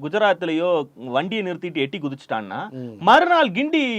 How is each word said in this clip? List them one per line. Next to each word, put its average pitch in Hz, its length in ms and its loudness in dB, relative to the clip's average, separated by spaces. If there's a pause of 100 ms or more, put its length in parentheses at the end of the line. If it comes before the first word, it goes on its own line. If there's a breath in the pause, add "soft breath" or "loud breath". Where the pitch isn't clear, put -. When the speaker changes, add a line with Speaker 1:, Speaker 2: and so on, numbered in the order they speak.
Speaker 1:
குஜராத்லயோ 170 960 0
வண்டியை 147 480 -2
நிறுத்திட்டு 175 340 -6
எட்டி 139 220 -2
குதிச்சுட்டான்னா, 135 680 -6
Speaker 2:
ம். 123 300 -12
Speaker 1:
மறுநாள் 311 500 6
கிண்டி 294 340 0 (160)